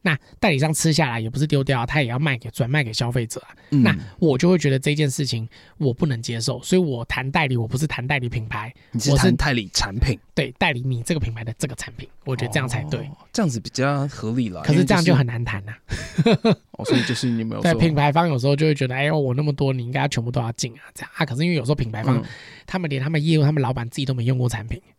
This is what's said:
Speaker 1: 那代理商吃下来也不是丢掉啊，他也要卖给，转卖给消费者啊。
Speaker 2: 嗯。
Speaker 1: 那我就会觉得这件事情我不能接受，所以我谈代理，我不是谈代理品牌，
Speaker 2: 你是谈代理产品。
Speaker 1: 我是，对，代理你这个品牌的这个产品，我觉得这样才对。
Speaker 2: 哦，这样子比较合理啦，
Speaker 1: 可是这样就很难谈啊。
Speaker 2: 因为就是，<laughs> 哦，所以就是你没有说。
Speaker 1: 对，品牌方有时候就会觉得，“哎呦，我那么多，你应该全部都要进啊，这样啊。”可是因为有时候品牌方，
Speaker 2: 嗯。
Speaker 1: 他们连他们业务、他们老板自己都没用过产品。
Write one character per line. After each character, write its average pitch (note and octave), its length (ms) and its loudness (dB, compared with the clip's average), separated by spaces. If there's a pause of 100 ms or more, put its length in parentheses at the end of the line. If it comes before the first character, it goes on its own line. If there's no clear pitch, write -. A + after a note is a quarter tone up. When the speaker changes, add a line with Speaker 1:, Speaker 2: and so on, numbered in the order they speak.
Speaker 1:
那 D#3 140 0 (220)
代 G#3 100 2
理 D3+ 80 2
商 D#3 160 2
吃 D#3+ 180 2
下 C#3+ 200 2
来 A#2 80 -2
也 A2+ 100 -4
不 C3 80 -8
是 C#3+ 80 0
丢 D3 180 0
掉 C3+ 180 0
啊， A#2+ 40 0
他 D3+ 160 0
也 C3 60 0
要 A#2 100 -2
卖 C#3+ 180 0
给， A#2 140 -12
转 - 180 -2
卖 C#3+ 160 2
给 A2 80 -4
消 A#2+ 200 -2
费 A#2+ 160 0
者 B2 140 -10
啊。 - 80 -20 (200)
Speaker 2:
嗯。 C#3 140 6
Speaker 1:
那 G2+ 120 6 (220)
我 D3+ 180 4
就 F3 140 4
会 F#3 80 4
觉 D3 100 0
得 C3+ 120 2
这 D3 160 0
件 D3+ 120 2
事 C3+ 200 -2
情 A2+ 200 -4 (300)
我 C3+ 160 0
不 E3 140 0
能 B2 120 -2
接 A#2 220 -6
受， B2 220 -2
所 - 120 0
以 F#3 60 6
我 B2+ 240 -2
谈 C3 240 -4
代 D#3+ 160 0
理， B2+ 100 0
我 A2+ 120 0
不 C3 100 -4
是 D3 80 0
谈 B2+ 220 -6
代 C#3+ 100 0
理 B2 100 -4
品 A#2 200 -6
牌， A2 260 -8 (160)
Speaker 2:
你 A#2 100 -4
是 C#3 160 2
谈 C3 200 6
代 C#3+ 180 0
理 G#2+ 180 -2
产 - 280 -4
品。 A2+ 140 2
Speaker 1:
我 F#2+ 40 -4
是， - 20 -20 (140)
对， C3 240 -2
代 F3+ 140 0
理 B2 100 -4
你 B2+ 220 -4
这 F3 100 -2
个 D3+ 60 0
品 A#2 120 -2
牌 A2+ 120 -10
的 A2 120 -8
这 - 120 -6
个 B2+ 80 -10
产 - 220 -14
品， - 120 -14 (160)
我 C3 100 -2
觉 B2 120 -4
得 A2 40 -6
这 D#3 80 0
样 C3 80 -2
才 A#2+ 180 -4
对。 D3+ 160 -4
Speaker 2:
哦， - 160 -12 (140)
这 A3+ 120 0
样 F3+ 40 2
子 A#2 120 -2
比 - 100 -12
较 C#3 380 -2
合 A2 240 -6
理 A#2+ 180 -2
啦， F2+ 160 -10
Speaker 1:
可 D#3 80 4
是 F3 100 6
这 F3 80 2
样 F3+ 120 4
就 E3+ 100 6
很 C#3 100 6
难 A#2 220 -2
谈 G2+ 240 -6
啊。 A2+ 80 -12 (480)
Speaker 2:
因 A3+ 60 6
为 - 20 8
就 - 80 2
是， A3 160 4
<laughs> - 0 - (140)
哦， - 140 -10
所 A4+ 120 2
以 B2 60 2
就 B2 100 -2
是 B2 160 0
你 A2+ 140 0
没 A2 120 -4
有 G#2 60 -4
说。 E3+ 100 2
Speaker 1:
对， D#3+ 80 2
品 E3 140 4
牌 D3 180 4
方 E3 160 2
有 C#3+ 120 0
时 B2 80 0
候 C#3+ 80 4
就 D3+ 100 2
会 D#3 80 4
觉 C#3 140 0
得 B2+ 100 -4
，“哎 C#3 60 0
呦， D#3 160 2
我 B2+ 160 0
那 D3 80 0
么 D3 100 0
多， C#3 180 0
你 B2+ 120 -4
应 A#2+ 80 -8
该 C3+ 160 0
全 B2+ 160 -2
部 A#2+ 80 -4
都 B2 100 -2
要 A#2 120 -4
进 - 240 -6
啊， - 40 -20 (140)
这 - 80 -14
样 - 100 -16
啊。” - 140 -6
可 B2 80 -4
是 C#3 80 0
因 F3 80 2
为 F3 40 0
有 C#3+ 80 -2
时 A#2+ 60 -2
候 D3+ 60 2
品 A2+ 160 -4
牌 G#2+ 100 -6
方， A#2+ 160 2
Speaker 2:
嗯。 A2 60 -2 (420)
Speaker 1:
他 - 140 -6
们 E3+ 100 -4
连 C#3 100 -4
他 C3 80 -4
们 D#3 160 0
业 D#3+ 140 4
务、 D3+ 60 6
他 C#3+ 80 6
们 D3+ 100 2
老 A#2+ 100 0
板 A#2+ 160 -4
自 - 100 -10
己 C#3 80 -2
都 C3 100 -2
没 A#2+ 80 -2
用 B2+ 160 2
过 B2 100 2
产 A2 180 -6
品。 A2+ 140 -8 (180)